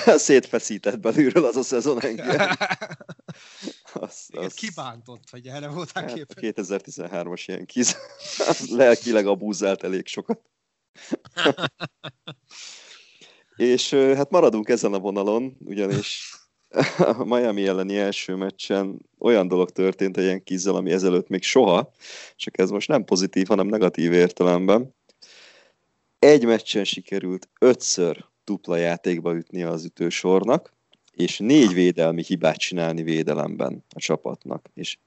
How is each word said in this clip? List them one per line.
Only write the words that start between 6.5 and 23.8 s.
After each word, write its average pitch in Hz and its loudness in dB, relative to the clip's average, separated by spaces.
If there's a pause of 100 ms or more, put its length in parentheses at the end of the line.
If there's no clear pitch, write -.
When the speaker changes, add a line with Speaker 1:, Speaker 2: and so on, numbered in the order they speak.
Speaker 1:
Yankees. 92 -4 (240)
<laughs> - -4
Az - -2
lelkileg 117 4
abúzált 98 -2
elég 92 -6
sokat. - -8 (520)
<laughs> - -4 (1900)
És, 127 2
ö, 135 4
hát 139 -2
maradunk 117 2
ezen 113 0
a 98 -2
vonalon, 104 -4
ugyanis - -6 (340)
<laughs> - -2
a - 2
Miami 107 0
elleni 95 -2
első 98 -4
meccsen 95 -4 (200)
olyan 101 4
dolog 90 0
történt 95 -2
a 98 0
Yankees-zel, 92 -2
ami 92 -2
ezelőtt 90 2
még 95 -4
soha, 110 2 (440)
csak - -10
ez 95 2
most 101 -4
nem 131 2
pozitív, 92 0
hanem 95 4
negatív 90 2